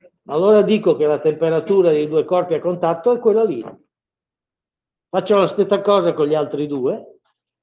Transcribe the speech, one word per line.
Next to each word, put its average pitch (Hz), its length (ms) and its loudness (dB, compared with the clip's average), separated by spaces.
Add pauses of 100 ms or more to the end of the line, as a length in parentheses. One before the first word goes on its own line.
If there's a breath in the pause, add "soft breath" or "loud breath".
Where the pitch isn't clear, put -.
(280)
Allora 196 340 2
dico 190 340 2
che 151 100 0
la 147 140 0
temperatura 160 720 0
dei 151 160 0
due 151 160 0
corpi 180 300 -2
a 147 80 -4
contatto 170 520 -2
è 233 60 -2
quella 226 240 2
lì. 139 200 -4 (1500)
Faccio 190 280 0
la 196 100 4
stessa 196 340 0
cosa 196 320 2
con 156 140 -2
gli 151 60 0
altri 147 320 -2
due 143 540 -6 (440)